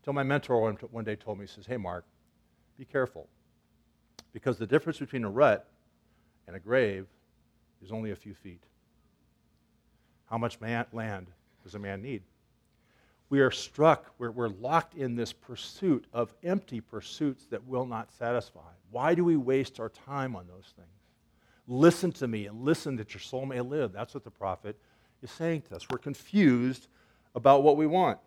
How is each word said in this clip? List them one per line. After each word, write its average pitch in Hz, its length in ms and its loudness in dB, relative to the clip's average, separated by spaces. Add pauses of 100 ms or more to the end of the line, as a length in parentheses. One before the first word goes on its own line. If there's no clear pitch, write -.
Till 143 80 -4
my 139 100 0
mentor 135 380 2
one, 110 140 0 (160)
one 113 140 -10
day 107 120 -4
told 104 220 -10
me, 101 60 -14
he 95 40 -18
says, - 180 -20
"Hey, 123 100 -6
Mark, 90 280 -8 (720)
be 135 80 -20
careful, 127 440 -4 (1040)
because 117 260 -2
the 110 80 -6
difference 151 320 0
between 131 260 -6
a 101 60 -4
rut 117 380 4 (760)
and 87 80 -16
a 95 60 -14
grave 101 460 0 (760)
is 92 80 -20
only 110 220 -8
a 92 40 -10
few 101 180 -18
feet." 87 280 -20 (1600)
How 113 120 -6
much 117 220 -4
man, 117 320 -4
land 104 360 -8 (360)
does 95 100 -20
a 107 60 -10
man 98 220 -8
need? 117 200 -8 (1080)
We 139 100 4
are 131 100 6
struck, - 680 2
we're, 120 120 -6
we're 117 180 -4
locked 127 460 -2
in 131 200 -4
this 117 200 -4
pursuit - 760 -2
of 117 300 -2
empty 175 380 -4
pursuits - 680 -6
that 127 200 -10
will 127 200 -4
not 117 240 -10
satisfy. 117 640 -4 (180)
Why 131 240 2
do 175 80 2
we 170 140 4
waste 135 440 0
our 110 100 -8
time 135 440 -8
on 90 140 -12
those 92 280 -20
things? 87 120 -20 (800)
"Listen 165 440 6
to 135 140 -6
me 107 200 -4
and 107 160 -14
listen 147 340 0
that 107 180 -10
your 98 60 -14
soul 131 260 -8
may 127 140 -6
live." 127 320 -4
That's 104 200 -10
what 139 120 -12
the 110 60 -18
prophet 98 460 -8 (440)
is - 120 -16
saying 165 280 -4
to - 140 -18
us. - 160 -14
We're 127 80 -4
confused 131 880 2 (480)
about 139 300 8
what 147 120 8
we 156 120 2
want. 160 380 2